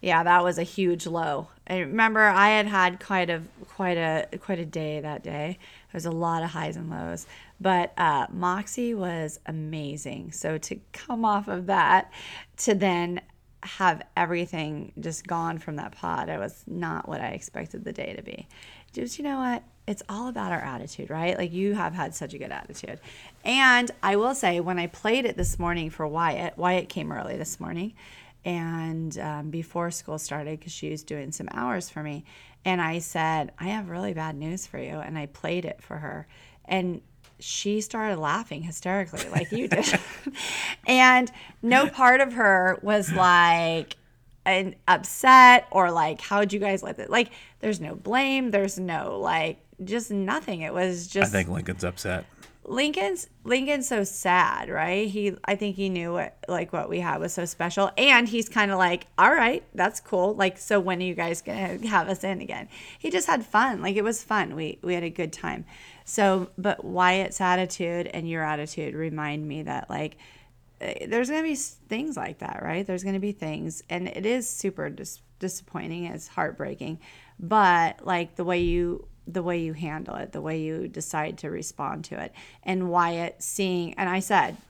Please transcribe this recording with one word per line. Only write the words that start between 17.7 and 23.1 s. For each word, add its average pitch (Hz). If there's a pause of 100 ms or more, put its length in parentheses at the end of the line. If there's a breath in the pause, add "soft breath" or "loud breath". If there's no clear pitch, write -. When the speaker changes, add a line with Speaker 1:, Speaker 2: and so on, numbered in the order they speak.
Speaker 1:
the -
day -
to -
be. - (460 loud breath)
Just, -
you 294
know 277
what? 247 (220)
It's 208
all 226
about 202
our 170
attitude, 139
right? 165
Like, 175
you 196
have 170
had 170
such 160
a 147
good -
attitude. - (420 loud breath)